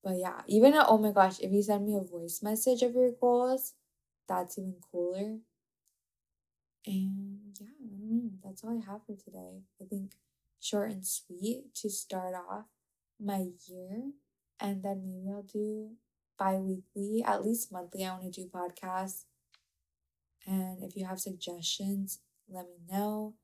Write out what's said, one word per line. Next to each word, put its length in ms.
But 140
yeah, 300
even, 280
oh 220
my 160
gosh, 280
if 120
you 100
send 240
me 80
a 60
voice 420
message 380
of 140
your 180
goals, 640
that's 300
even 200
cooler. 500
And 760
yeah, 60
I 240
don't 180
know. 220
That's 220
all 60
I 200
have 140
for 120
today. 480
I 20
think 280
short 320
and 160
sweet 680
to 160
start 440
off 300
my 260
year. 440
And 240
then 220
maybe 260
I'll 120
do 480
bi-weekly, 840
at 220
least 260
monthly. 360
I 80
wanna 160
do 180
podcasts. 760
And 360
if 140
you 80
have 160
suggestions, 1000
let 160
me 140
know. 540